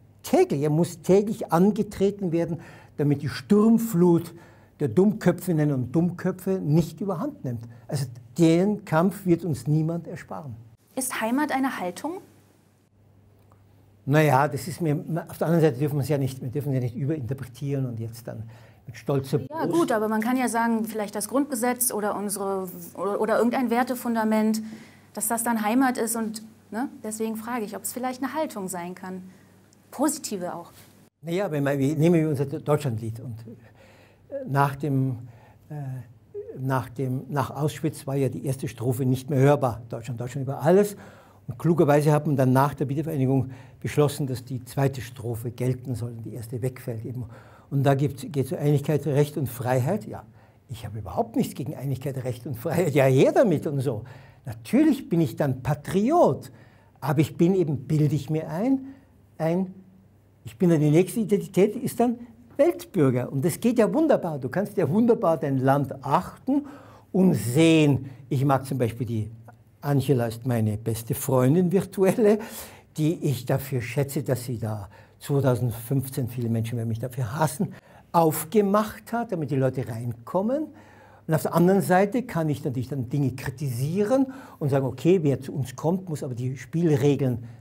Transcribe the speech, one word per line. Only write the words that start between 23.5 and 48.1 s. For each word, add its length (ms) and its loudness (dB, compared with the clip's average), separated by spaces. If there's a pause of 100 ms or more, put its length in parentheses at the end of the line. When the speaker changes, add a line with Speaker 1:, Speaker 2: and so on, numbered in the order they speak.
Speaker 2:
Wertefundament, 920 0 (540)
dass 140 -4
das 160 -2
dann 200 -2
Heimat 320 2
ist 200 -2
und, 260 -6 (300)
ne, 160 -4 (160)
deswegen 320 -6
frage 280 -6
ich, 120 -8
ob 80 -10
es 80 -8
vielleicht 300 -6
eine 120 -6
Haltung 340 -4
sein 280 -8
kann. 260 -12 (720)
Positive 640 -2
auch. 180 -14 (500)
Speaker 1:
Na 80 -10
ja, 200 0
wenn 120 0
man, 160 2
nehmen 360 4
wir 140 4
unser 160 0
Deutschlandlied 760 -2
und, 160 -10 (100)
äh, 880 -20 (140)
nach 260 2
dem, 440 -2 (520)
äh, 40 -12 (840)
nach 280 -2
dem, 420 -4
nach 200 -2
Auschwitz 560 -4
war 100 -4
ja 120 2
die 160 -8
erste 220 -4
Strophe 400 -2
nicht 240 0
mehr 80 2
hörbar. 500 4
Deutschland, 320 -10
Deutschland 260 -8
über 140 -6
alles. 360 4 (500)
Und 120 -8
klugerweise 540 4
hat 140 2
man 100 0
dann 160 4
nach 220 4
der 140 -4
Wiedervereinigung 640 0 (300)
beschlossen, 460 0
dass 180 -6
die 200 -10
zweite 360 -2
Strophe 500 -8
gelten 440 -4
soll 160 -6
und 140 -12
die 100 -12
erste 260 -10
wegfällt 460 -6
eben. 180 -8 (460)
Und 140 0
da 100 6
gibt's, 360 -2